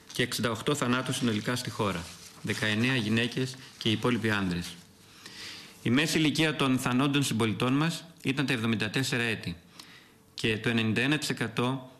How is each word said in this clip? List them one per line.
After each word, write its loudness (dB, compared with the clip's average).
και 0
εξήντα -2
οκτώ -2
θανάτους 0
συνολικά 0
στη -6
χώρα. -2
Δεκαεννέα 0
γυναίκες 0
και -2
οι 4
υπόλοιποι 2
άνδρες. -2
Η 0
μέση 2
ηλικία 4
των 2
θανόντων 2
συμπολιτών 0
μας 0
ήταν 0
τα 0
εβδομήντα 0
τέσσερα 0
έτη -4
και 0
το -2
ενενήντα 2
ένα 2
τοις -4
εκατό -2